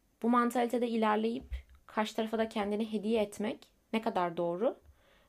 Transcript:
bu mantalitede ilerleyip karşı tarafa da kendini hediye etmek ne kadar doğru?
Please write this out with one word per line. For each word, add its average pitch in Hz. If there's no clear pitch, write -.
bu 226
mantalitede 240
ilerleyip 220
karşı 214
tarafa 220
da 220
kendini 214
hediye 214
etmek 208
ne 220
kadar 180
doğru? 175